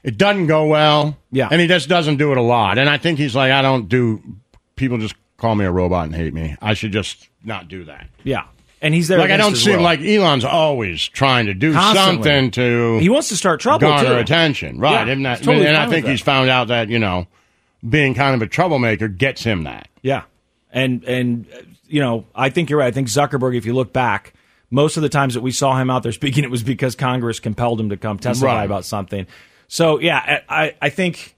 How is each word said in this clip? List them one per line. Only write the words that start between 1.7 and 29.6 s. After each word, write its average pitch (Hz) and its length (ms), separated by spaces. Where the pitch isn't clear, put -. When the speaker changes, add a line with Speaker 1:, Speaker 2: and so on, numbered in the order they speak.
Speaker 1:
doesn't 156 280
do 147 160
it 131 60
a 120 40
lot. 117 360
And 143 100
I 147 100
think 160 200
he's 139 160
like, 131 180
"I 135 100
don't 131 260
do, 117 340
people 123 220
just 107 160
call 113 180
me 104 100
a 92 60
robot 90 360
and 80 80
hate 80 200
me. 78 260
I 107 140
should 107 180
just - 360
not 95 240
do 90 160
that." 73 240
Speaker 2:
Yeah. 131 220
And 156 100
he's 165 160
there 185 100
Speaker 1:
Like, 185 120
I 196 40
Speaker 2:
against 208 120
Speaker 1:
don't 202 60
Speaker 2:
his 117 120
Speaker 1:
see, 208 120
Speaker 2:
will. 170 60
Speaker 1:
like, 165 200
Elon's 165 420
always 135 640
trying 127 380
to 101 80
do 143 180
Speaker 2:
Constantly. 190 500
Speaker 1:
something 139 280
to 120 480
Speaker 2:
He 165 100
wants 285 220
to 202 60
start 170 240
trouble, 262 280
Speaker 1:
garner 143 220
Speaker 2:
too. 123 60
Speaker 1:
attention. 120 600
Right. 120 280
Speaker 2:
Yeah, 123 60
Speaker 1:
Isn't 135 100
that, 127 160
Speaker 2:
he's 139 80
totally 147 200
Speaker 1:
and 151 100
Speaker 2:
fine 147 100
Speaker 1:
I 143 40
think 165 140
Speaker 2:
with 143 80
Speaker 1:
he's 123 80
Speaker 2:
that. - 60
Speaker 1:
found 131 240
out 127 180
that, 117 220
you 117 80
know, 90 280
being 139 240
kind 135 220
of 113 80
a 104 40
troublemaker 120 640
gets 123 340
him 98 220
that. 55 240
Speaker 2:
Yeah. 117 200
And, 127 340
and, 123 500
uh, 123 60
you 147 140
know, 117 320
I 135 160
think 165 180
you're 147 120
right. 127 80
I - 20
think 135 180
Zuckerberg, 127 480
if 110 80
you 113 80
look 127 220
back, 117 400
most 147 280
of 156 40
the 143 60
times 139 240
that 120 100
we 127 100
saw 131 260
him 127 100
out 127 140
there 117 100
speaking, 139 320
it 123 60
was 120 120
because 127 320
Congress 127 460
compelled 113 400
him 110 80
to 101 80
come 104 220
testify 123 380
Speaker 1:
Right. 104 80
Speaker 2:
about 98 200
something. 98 420